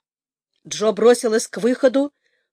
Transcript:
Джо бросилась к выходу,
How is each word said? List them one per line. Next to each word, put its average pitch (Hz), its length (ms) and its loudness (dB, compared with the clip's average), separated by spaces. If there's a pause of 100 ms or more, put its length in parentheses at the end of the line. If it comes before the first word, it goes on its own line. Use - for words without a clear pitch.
(680)
Джо 170 260 -2
бросилась 233 560 0
к - 100 -14
выходу, 254 540 0 (400)